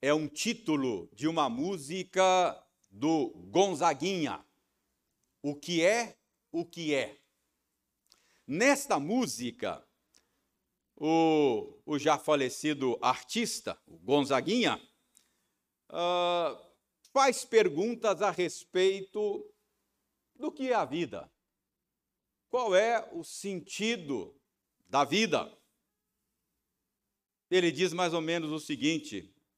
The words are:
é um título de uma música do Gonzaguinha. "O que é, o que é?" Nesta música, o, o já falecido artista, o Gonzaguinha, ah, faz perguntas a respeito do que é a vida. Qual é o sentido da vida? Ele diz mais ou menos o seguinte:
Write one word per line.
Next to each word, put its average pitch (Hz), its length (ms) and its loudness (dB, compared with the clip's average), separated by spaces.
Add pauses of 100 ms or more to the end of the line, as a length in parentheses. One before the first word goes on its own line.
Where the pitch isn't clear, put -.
é 139 120 2
um 156 140 0
título 135 840 -4
de 139 160 -4
uma 160 220 2
música 180 1120 0 (280)
do 139 380 0 (200)
Gonzaguinha. 160 960 0 (960)
"O 143 140 -6
que 165 280 -2
é, 214 320 2 (360)
o 170 120 -4
que 165 300 -4
é?" 131 260 -4 (1300)
Nesta 190 540 0
música, 123 840 -4 (1120)
o, 151 920 2
o 151 100 -2
já 143 220 2
falecido 135 840 -2
artista, - 880 -4
o 78 100 -20
Gonzaguinha, 139 840 0 (1080)
ah, 175 640 0 (560)
faz 269 320 4
perguntas 208 760 2
a 202 80 2
respeito 190 1120 -2 (920)
do 302 160 -6
que 262 180 -6
é 240 60 2
a 185 100 0
vida. 127 460 -6 (1160)
Qual 233 280 0
é 220 360 4
o 170 120 -10
sentido 185 1160 -6 (480)
da 139 160 4
vida? 151 480 2 (2000)
Ele 175 220 4
diz 160 220 0
mais 175 200 0
ou 170 80 0
menos 160 300 -4
o 156 80 -6
seguinte: 147 720 -4 (240)